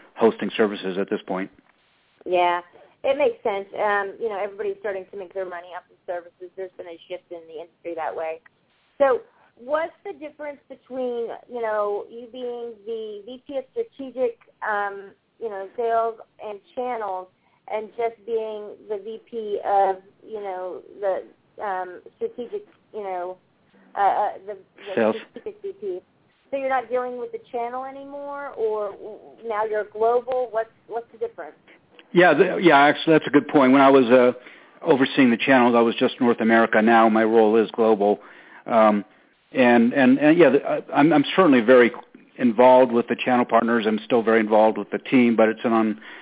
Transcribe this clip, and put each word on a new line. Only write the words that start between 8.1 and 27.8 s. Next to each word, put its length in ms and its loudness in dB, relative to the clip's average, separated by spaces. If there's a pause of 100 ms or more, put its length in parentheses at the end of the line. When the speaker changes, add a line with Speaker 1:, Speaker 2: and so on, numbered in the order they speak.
Speaker 2:
way. 240 -10 (580)
So 220 2 (360)
what's 360 -6 (120)
the 80 -12
difference 560 -16
between, 600 -10 (240)
you 80 -10
know, 480 -4
you 240 -18
being 400 -12 (140)
the 400 -12
V 200 -18
P 120 -8
of 140 -10
strategic, 680 -8 (280)
um, 440 -6 (300)
you 100 -8
know, 260 -12
sales 380 -2 (280)
and 180 -14 (140)
channels 540 -8 (440)
and 240 -8
just 180 -4 (100)
being 460 -8 (180)
the 160 -8
V 160 -14 (100)
P 360 -8
of, 300 2 (300)
you 140 -14
know, 420 -12 (180)
the, 640 -8
um, 360 -10 (160)
strategic, 500 -10 (260)
you 100 -12
know, 340 -10 (600)
uh, 40 -4
uh, 320 0 (140)
the, 80 -12
the 400 -16
Speaker 1:
Sales. 220 0 (140)
Speaker 2:
strategic 320 -16
V 180 -10
P? 200 -10 (500)
So 80 -6
you're 100 -4
not 200 -4
dealing 300 -6
with 140 -12
the 80 -12 (100)
channel 340 -8